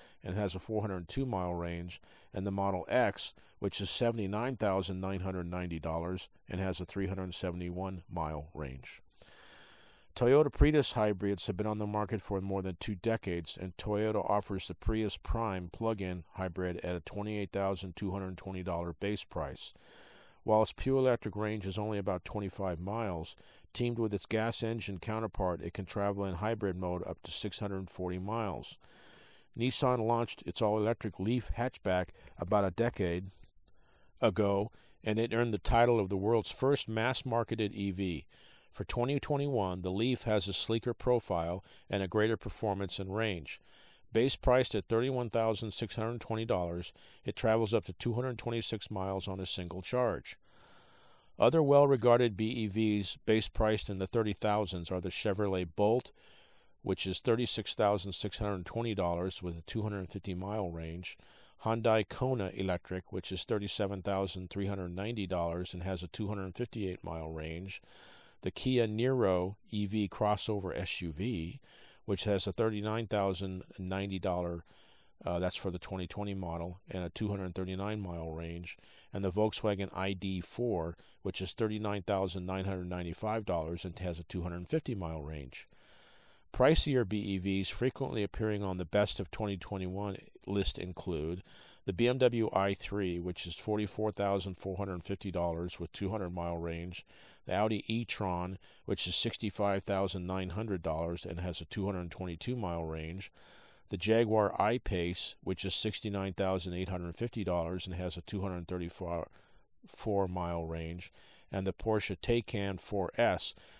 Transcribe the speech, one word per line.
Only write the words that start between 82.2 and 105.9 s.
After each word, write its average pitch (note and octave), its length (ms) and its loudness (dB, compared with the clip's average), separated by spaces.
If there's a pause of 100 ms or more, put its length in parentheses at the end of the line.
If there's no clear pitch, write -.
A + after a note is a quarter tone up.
nine F#2+ 180 -2
hundred F#2 240 -2
ninety-five F2+ 560 -2
dollars E2+ 400 -2
and F2+ 140 -8
has F2 220 -4
a E2+ 40 -10
two F2+ 180 -4
hundred F2 260 -4
fifty D#3 260 -2
mile D#2+ 280 -4
range. D2 460 -10 (840)
Pricier C3 560 6
B G#2 120 0
E G2+ 200 0
Vs F#2+ 300 2
frequently C3 540 -2
appearing G#2 400 -2
on F#2+ 160 -2
the F2+ 80 -4
best G#2 340 2
of F#2+ 100 -6
twenty G2+ 280 -2
twenty-one F#2+ 580 -4 (300)
list G2+ 320 0
include F2 640 -4 (420)
the G2 80 -2
B A#2 160 4
M B2+ 100 4
W A#2+ 360 6
i G2 180 4
three, F#2+ 460 -2
which F2 280 -4
is E2+ 80 -8
forty-four G#2+ 580 0
thousand G2 440 0
four F#2+ 220 -6
hundred F#2+ 260 -4
fifty G2+ 260 -4
dollars F2 480 -2
with F2 140 -8
two G2 180 -2
hundred G2 200 -4
mile F2 260 -4
range, E2+ 480 -6 (420)
the G2 80 -2
Audi G#2+ 320 2
e-tron, F#2+ 720 -2 (280)
which - 200 -2
is F2+ 80 -2
sixty-five G2+ 680 0
thousand F#2+ 420 0
nine F#2 240 -2
hundred G2 320 -2
dollars E2+ 440 -2
and E2+ 140 -6
has F2 200 -4
a E2+ 60 -10
two G2 200 -2
hundred F2+ 240 -2
twenty-two F2+ 460 -6
mile F2 280 -2
range, D#2+ 460 -6 (600)
the G#2 60 -4
Jaguar G#2+ 640 6
I-Pace, F#2+ 800 0
which F#2 220 -2
is F#2 100 -2
sixty-nine G2+ 600 -2